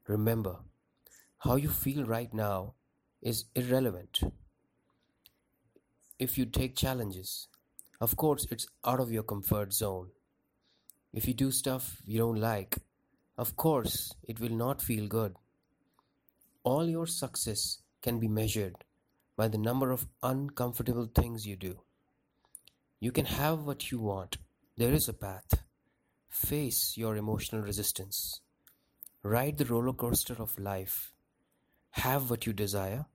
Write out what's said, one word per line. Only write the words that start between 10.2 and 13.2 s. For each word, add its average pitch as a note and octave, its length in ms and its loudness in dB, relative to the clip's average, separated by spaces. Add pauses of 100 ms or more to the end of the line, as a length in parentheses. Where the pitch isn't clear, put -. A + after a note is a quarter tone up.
If A2+ 120 0
you B2 60 0
do C3 180 2
stuff C3 520 -2
you A2 140 0
don't A2+ 220 4
like, G#2+ 360 0 (600)